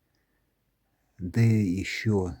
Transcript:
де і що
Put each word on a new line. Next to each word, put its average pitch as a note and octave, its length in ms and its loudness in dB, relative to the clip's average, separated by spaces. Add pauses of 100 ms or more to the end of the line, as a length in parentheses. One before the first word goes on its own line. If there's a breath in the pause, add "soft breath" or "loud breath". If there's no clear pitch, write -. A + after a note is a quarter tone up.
(1200)
де A2 460 2
і F#2 200 -2
що F#2+ 560 -2